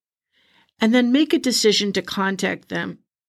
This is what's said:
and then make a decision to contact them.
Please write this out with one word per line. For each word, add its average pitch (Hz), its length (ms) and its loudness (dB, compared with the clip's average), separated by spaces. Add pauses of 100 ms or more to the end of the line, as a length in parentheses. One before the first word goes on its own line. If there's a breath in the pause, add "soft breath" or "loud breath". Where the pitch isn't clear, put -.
(800)
and 226 140 2
then 247 180 4
make 302 220 2
a 302 40 2
decision 208 540 0
to 185 100 -2
contact 190 680 -4
them. 175 280 -8 (300)